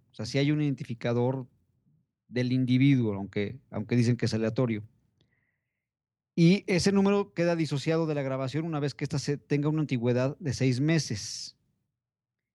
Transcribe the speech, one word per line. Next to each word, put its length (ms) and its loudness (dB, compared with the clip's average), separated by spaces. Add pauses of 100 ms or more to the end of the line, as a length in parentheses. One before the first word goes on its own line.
(120)
O 40 -20
sea, 100 -8
sí 120 -4
hay 140 2
un 100 0
identificador 840 -2 (800)
del 240 -2
individuo, 640 4
aunque, 420 -6 (140)
aunque 240 -4
dicen 220 4
que 100 -2
es 60 -2
aleatorio. 500 -2 (1500)
Y 320 6
ese 240 2
número 420 2
queda 220 0
disociado 520 0
de 80 -2
la 60 -2
grabación 440 -4
una 160 -4
vez 120 -4
que 120 -8
ésta 140 -4
se 180 -4
tenga 320 -2
una 120 0
antigüedad 580 0
de 140 -4
seis 280 0
meses. 760 -2 (1000)